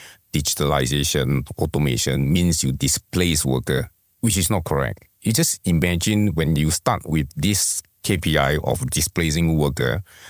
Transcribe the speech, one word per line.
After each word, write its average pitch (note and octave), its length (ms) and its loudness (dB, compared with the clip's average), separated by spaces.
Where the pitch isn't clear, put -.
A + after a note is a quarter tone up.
digitalization, C#2+ 1120 0
automation C#2 760 0
means F2 300 2
you C2+ 80 0
displace D2+ 720 0
worker, B1+ 460 -2
which - 140 0
is F#2+ 140 0
not F#2+ 140 0
correct. C2+ 400 -2
You A2 100 0
just - 340 0
imagine F#2 640 2
when D#2 260 0
you D#2 160 2
start - 360 0
with D2+ 280 0
this F#2+ 480 -2
K G2 160 0
P D#2 200 0
I C#2+ 260 2
of B1+ 260 -2
displacing D#2+ 680 0
worker C2+ 440 0